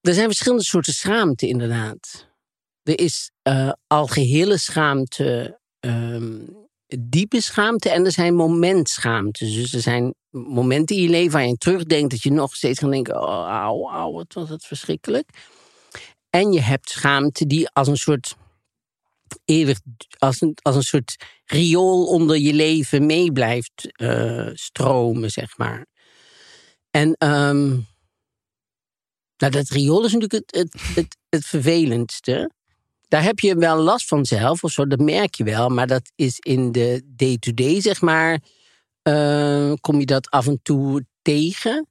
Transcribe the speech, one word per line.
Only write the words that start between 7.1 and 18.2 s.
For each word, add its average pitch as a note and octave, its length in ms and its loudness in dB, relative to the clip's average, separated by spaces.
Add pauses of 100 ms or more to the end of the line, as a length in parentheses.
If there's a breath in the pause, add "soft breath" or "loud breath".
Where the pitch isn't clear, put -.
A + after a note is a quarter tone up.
schaamte G#3+ 500 0
en F3 140 2
er F#3 80 2
zijn F3 220 2
momentschaamtes. D#3+ 1200 0
Dus B2 200 -4
er B2 60 -2
zijn A#2+ 340 -2 (160)
momenten C3+ 680 -2
in F#3 60 0
je E3+ 60 2
leven E3+ 240 2
waar D3 100 2
je B2 60 0
aan B2 80 0
terugdenkt D#3+ 540 0
dat B2 120 -6
je C#3 100 0
nog C#3+ 240 0
steeds C3+ 220 -2
kan C#3+ 120 0
denken, C3+ 320 -4
"Oh, E2+ 260 -4
auw, G#2+ 400 -4
auw, E3 240 -8
wat E3 220 -12
was E3 140 -10
dat D#3 160 -12
verschrikkelijk." - 640 -6 (1000 loud breath)
En G3 220 2
je E3+ 80 4
hebt C3 300 -2
schaamte C#3 560 0
die D3+ 220 0
als C#3 200 2
een C#3+ 80 2
soort C3+ 380 -2 (1120)